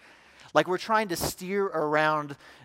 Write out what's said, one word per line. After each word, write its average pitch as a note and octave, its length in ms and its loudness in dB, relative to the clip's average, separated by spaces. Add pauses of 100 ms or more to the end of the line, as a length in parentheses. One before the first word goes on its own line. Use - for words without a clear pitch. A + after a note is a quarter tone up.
(520)
Like D3+ 140 4
we're F3+ 120 0
trying A3 320 0
to E3+ 60 -2
steer G3 500 -2
around D3+ 680 0 (300)